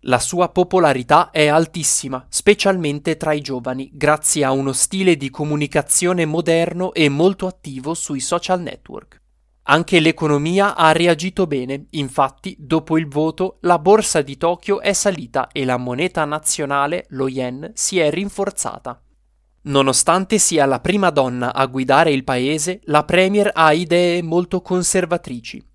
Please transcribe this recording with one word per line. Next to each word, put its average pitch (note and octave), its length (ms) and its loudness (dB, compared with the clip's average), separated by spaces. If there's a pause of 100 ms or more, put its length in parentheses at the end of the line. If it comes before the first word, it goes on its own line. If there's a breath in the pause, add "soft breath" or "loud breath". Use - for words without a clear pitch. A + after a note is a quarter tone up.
La B2 180 0
sua F3 300 0
popolarità D#3+ 800 2
è D3+ 160 4
altissima, D3 800 -2
specialmente E3+ 880 0
tra D#3 160 -2
i D3+ 80 -2
giovani, C3 520 -8
grazie D3+ 520 0
a C3+ 80 2
uno C3+ 180 0
stile F3+ 460 2
di C3+ 120 -8
comunicazione D3+ 960 -2
moderno E3+ 680 0
e D#3 160 2
molto F3+ 400 2
attivo C3+ 460 -10
sui C#3+ 260 -8
social F3 400 -2
network. - 600 -16 (480)
Anche E3+ 300 4
l'economia D#3+ 800 2
ha D#3+ 160 6
reagito E3+ 560 0
bene, C3+ 420 -6
infatti, C#3+ 680 -4
dopo D#3 400 -2
il D#3+ 120 0
voto, D#3 540 -4
la F3 180 2
borsa F#3+ 420 2
di C3+ 140 -10
Tokyo F3 440 -2
è G3+ 120 -2
salita C#3+ 560 -4
e C#3 160 -6
la B2+ 120 -2
moneta C3 480 -4
nazionale, D3 840 -4
lo C3+ 180 -4
yen, C3 480 -6
si - 240 -4
è D#3 100 2
rinforzata. F#3+ 920 -6 (600)
Nonostante D3 760 2
sia D3 280 2
la C3+ 120 0
prima F#3 320 0
donna B2+ 420 -2
a C3+ 140 0
guidare C3+ 460 2
il C3 100 0
paese, D3 600 -4
la D3 180 2
premier F#3+ 500 2
ha D#3+ 200 4
idee F3 500 2
molto F3 400 -2
conservatrici. F3 1000 -4 (140)